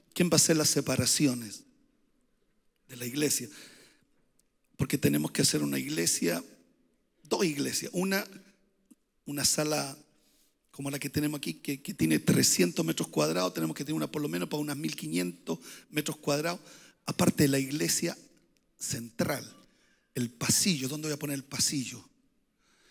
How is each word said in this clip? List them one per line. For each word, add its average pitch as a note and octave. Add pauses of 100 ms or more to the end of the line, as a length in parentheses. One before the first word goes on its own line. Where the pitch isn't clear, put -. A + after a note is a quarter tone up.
(160)
quién F3
va E3
a -
hacer D#3+
las D3+
separaciones B2+ (1200)
de B2+
la B2
iglesia? C3 (1300)
Porque D3
tenemos D3
que -
hacer -
una C#3+
iglesia, D3+ (800)
dos G3+
iglesias. C#3
Una, F#3+ (1000)
una C#3+
sala D3 (760)
como C#3
la C#3+
que C3
tenemos D3
aquí, D#3+
que, C#3+
que -
tiene D#3+
trescientos E3+
metros D#3+
cuadrados, E3
tenemos D#3+
que D3
tener D3+
una -
por D3+
lo D3
menos F3
para D3+
unas D3
mil D3+
quinientos - (320)
metros D3+
cuadrados, D#3 (460)
aparte -
de C#3
la C#3
iglesia D#3 (600)
central, - (600)
el A#2+
pasillo. C#3+
¿Dónde D3+
voy D3+
a C#3+
poner D3
el C3+
pasillo? A#2+ (880)